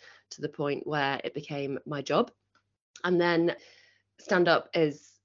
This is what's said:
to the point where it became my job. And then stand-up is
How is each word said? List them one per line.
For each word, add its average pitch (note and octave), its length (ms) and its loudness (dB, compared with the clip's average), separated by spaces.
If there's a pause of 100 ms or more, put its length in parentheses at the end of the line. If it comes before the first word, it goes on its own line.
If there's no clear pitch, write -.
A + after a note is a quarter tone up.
(300)
to - 120 -14
the C#3 80 -6
point C#3+ 360 -4
where C#3 380 -2
it - 100 -6
became C#3 540 -6
my C#3+ 160 -6
job. E3 260 0 (760)
And F3+ 160 2
then E3+ 360 2 (640)
stand-up F3 560 2
is D3+ 380 -2 (120)